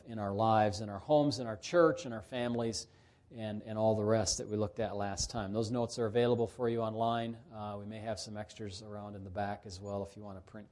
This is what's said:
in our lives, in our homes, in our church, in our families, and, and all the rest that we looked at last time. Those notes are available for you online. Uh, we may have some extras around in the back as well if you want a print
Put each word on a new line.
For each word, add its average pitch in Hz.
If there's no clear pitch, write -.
in 113
our 101
lives, 107
in 107
our 101
homes, 147
in 123
our 110
church, 165
in 123
our 110
families, 120
and, 107
and 110
all 110
the 107
rest 107
that -
we 107
looked 107
at 101
last 101
time. 101
Those 110
notes 120
are 117
available 117
for 123
you 117
online. 113
Uh, 104
we 101
may 110
have 113
some 107
extras 104
around 104
in 98
the 95
back 101
as 95
well 101
if -
you 104
want 101
a 92
print 104